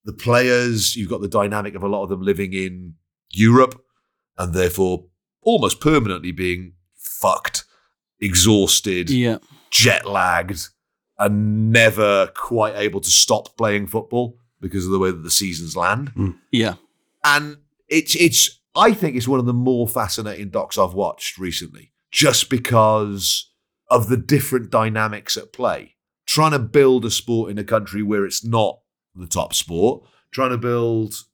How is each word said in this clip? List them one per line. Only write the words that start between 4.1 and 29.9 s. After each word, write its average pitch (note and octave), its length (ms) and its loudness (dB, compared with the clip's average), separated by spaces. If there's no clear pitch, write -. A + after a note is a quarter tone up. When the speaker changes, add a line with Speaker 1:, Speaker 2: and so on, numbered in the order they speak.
Speaker 1:
and F2+ 160 -4
therefore F2+ 520 0
almost - 380 2
permanently G2+ 500 0
being F2+ 440 -6
fucked, - 720 -4
exhausted, F#2+ 880 2
Speaker 2:
Yeah. B2 280 0
Speaker 1:
jet G#2+ 360 2
lagged, F2+ 600 -2
and G#2+ 540 0
never G#2 560 4
quite G#2+ 480 -2
able G2+ 240 -2
to - 100 -4
stop - 460 0
playing G#2 320 0
football A#2 500 -6
because F#2 260 -6
of F#2 60 -4
the F#2+ 60 2
way F#2 120 2
that E2 120 -8
the E2 80 -8
seasons E2+ 460 -4
land. A2 380 -2
Speaker 2:
Mm. F#2+ 220 -4
Yeah. A2 220 0
Speaker 1:
And D3 340 0
it's, D#3 280 0
it's, - 440 2
I A3 180 6
think D3+ 240 -2
it's A#2+ 120 -4
one C3 120 2
of A#2+ 60 0
the B2 80 0
more B2 340 0
fascinating G2+ 600 -6
docs E2+ 280 -6
I've F2+ 160 2
watched - 440 -6
recently, E2 540 -10
just - 380 2
because G#2+ 1000 0
of A#2+ 180 4
the B2+ 80 2
different B2+ 540 0
dynamics A2 680 -2
at - 160 -14
play. F#2 420 -6
Trying D#3 260 2
to C#3+ 60 2
build B2+ 460 4
a A2+ 60 -2
sport A2+ 400 -2
in G#2 80 -8
a G#2 60 -6
country G#2 380 -2
where G#2 220 0
it's F#2 200 -6
not A2+ 360 0
the F2+ 120 -16
top - 280 -4
sport, F2 500 0